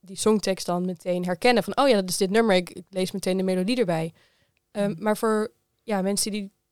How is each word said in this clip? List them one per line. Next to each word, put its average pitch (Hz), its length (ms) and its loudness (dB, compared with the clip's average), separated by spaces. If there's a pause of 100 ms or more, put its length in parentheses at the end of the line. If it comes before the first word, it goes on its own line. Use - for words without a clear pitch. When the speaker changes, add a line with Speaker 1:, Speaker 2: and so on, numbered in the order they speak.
Speaker 1:
die 190 160 -16
songtekst 202 500 0
dan 175 180 -2
meteen 180 400 -4
herkennen. 196 380 2
Van, - 140 -6
"Oh 277 120 4
ja, 247 60 6
dat 190 140 0
is 175 80 -4
dit 190 140 0
nummer. 214 260 4
Ik, 180 140 0
ik - 200 -16
lees 185 200 -4
meteen 190 260 -2
de 190 60 0
melodie 185 360 0
erbij." 165 340 -2 (580)
Ehm, 202 200 -2
Speaker 2:
Mm. 160 80 -6
Speaker 1:
maar 214 180 -2
voor, 214 360 -2 (300)
ja, 202 200 -2
mensen 202 280 -2
die 202 220 -8 (200)